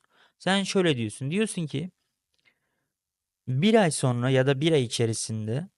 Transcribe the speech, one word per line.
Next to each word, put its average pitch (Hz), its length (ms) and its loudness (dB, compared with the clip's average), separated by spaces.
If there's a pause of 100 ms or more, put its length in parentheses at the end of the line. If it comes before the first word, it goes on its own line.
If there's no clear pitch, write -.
(400)
Sen 196 240 0
şöyle 180 340 2
diyorsun. 117 340 -6
Diyorsun 185 360 -2
ki 156 240 -8 (1600)
bir 151 280 2
ay 190 160 4
sonra 123 380 0
ya 131 180 2
da 139 140 0
bir 165 100 2
ay 147 120 4
içerisinde, 113 960 -4